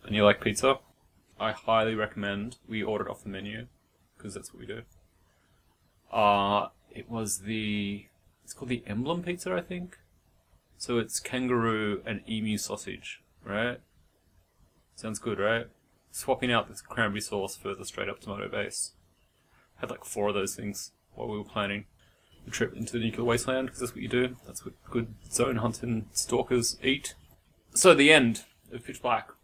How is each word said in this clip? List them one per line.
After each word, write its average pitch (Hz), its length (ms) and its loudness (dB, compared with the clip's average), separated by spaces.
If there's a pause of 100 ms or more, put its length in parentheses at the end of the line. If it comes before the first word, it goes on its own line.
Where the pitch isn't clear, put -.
and 104 120 -4
you 107 100 6
like 104 160 8
pizza, 131 380 2 (600)
I 110 120 0
highly 113 420 2
recommend 104 640 -4 (100)
we 110 140 -4
order 101 240 -2
it 101 60 -8
off - 120 -12
the 110 60 -10
menu, 104 380 -10 (500)
'cause 101 160 -12
that's 98 180 -14
what - 100 -20
we - 40 -16
do. 117 180 -12 (1300)
Uh, 101 580 4 (200)
it - 180 -14
was 110 320 -4
the, 104 680 -4 (360)
it's - 100 -16
called - 160 -12
the 123 180 -2
Emblem 135 340 -2
Pizza, 175 320 -4
I 175 80 -2
think. 180 380 -10 (800)
So 123 200 -2
it's 113 240 -2
kangaroo 113 840 0
and 104 240 -6
emu 107 280 0
sausage, - 640 -8 (220)
right? 113 360 -2 (1160)
Sounds 110 220 -8
good, 104 220 -4
right? 113 280 2 (440)
Swapping 127 400 0
out 113 160 4
the - 60 -18
cranberry 104 480 -2
sauce 98 340 -4
for - 180 -6
the 95 120 -10
straight 98 240 -6
up 101 100 -8
tomato 101 300 -8
base. 101 420 -6 (880)
Had, - 120 -8
like, - 140 -10
four 104 240 -2
of 104 60 0
those 101 220 -2
things 104 360 -8 (220)
while 113 160 -8
we 107 80 -6
were 104 80 -8
planning 101 400 -4 (580)
the - 80 -14
trip - 220 -2
into 117 200 -8
the 117 60 0
nuclear 113 240 -2
wasteland, 127 460 2
'cause - 100 -16
that's 123 140 -6
what - 80 -10
you 113 80 -6
do. 123 260 2 (100)
That's - 200 -14
what - 80 -12 (100)
good 113 320 -4 (160)
zone 120 260 2
hunting 113 540 -2
stalkers - 720 0
eat. - 320 0 (580)
So 185 200 10
the 143 180 10
end 127 320 6 (260)
of 120 140 -12
Pitch - 180 -14
Black. 117 300 0 (120)